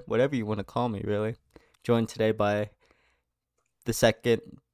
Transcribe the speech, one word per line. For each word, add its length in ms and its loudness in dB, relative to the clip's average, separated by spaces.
whatever 280 0
you 120 -4
wanna 180 -4
call 240 -4
me, 160 -6
really. 320 -2
Joined 240 2
today 240 0
by 380 0
the 80 -2
second 480 2